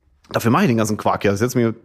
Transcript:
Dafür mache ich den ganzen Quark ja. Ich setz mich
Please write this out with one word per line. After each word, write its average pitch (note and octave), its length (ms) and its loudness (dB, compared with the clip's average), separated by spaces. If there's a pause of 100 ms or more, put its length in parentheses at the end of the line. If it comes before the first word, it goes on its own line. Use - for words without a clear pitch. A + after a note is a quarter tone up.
(320)
Dafür - 180 0
mache D#3+ 120 2
ich F#3+ 60 2
den A#2 100 0
ganzen G#2+ 180 -2
Quark F#2+ 280 -2
ja. G2+ 100 2
Ich G2 40 -4
setz B2+ 160 -2
mich A#2 200 0 (100)